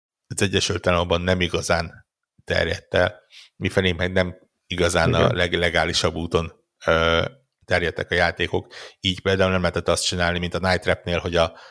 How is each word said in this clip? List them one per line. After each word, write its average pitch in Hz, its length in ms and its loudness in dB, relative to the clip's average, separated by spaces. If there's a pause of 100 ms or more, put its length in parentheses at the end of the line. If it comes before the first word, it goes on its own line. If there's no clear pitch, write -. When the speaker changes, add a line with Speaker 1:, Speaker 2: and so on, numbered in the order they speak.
(280)
Speaker 1:
az - 140 -2
Egyesült 95 440 0
Államokban 87 340 2
nem 90 200 0
igazán 85 680 -2 (380)
terjedt 85 500 -2
el, 90 260 2 (360)
mifelé 95 360 0
meg 87 200 -4
nem 92 320 -2 (240)
igazán 87 460 2
a 85 40 2
Speaker 2:
Igen. 85 160 2
Speaker 1:
leg-, 87 200 0
legálisabb 85 600 0
úton, 82 380 -4 (340)
ö, 82 380 2 (400)
terjedtek 87 460 -2
a 85 40 -2
játékok. 87 580 -2 (280)
Így 92 200 -2
például 95 300 2
nem 92 100 2
lehetett 87 280 -2
azt 85 160 0
csinálni, 87 340 -2
mint 87 160 -6
a 87 40 -2
Night 90 240 0
Trap-nél, 87 360 -2
hogy 85 180 -4
a 82 200 0 (140)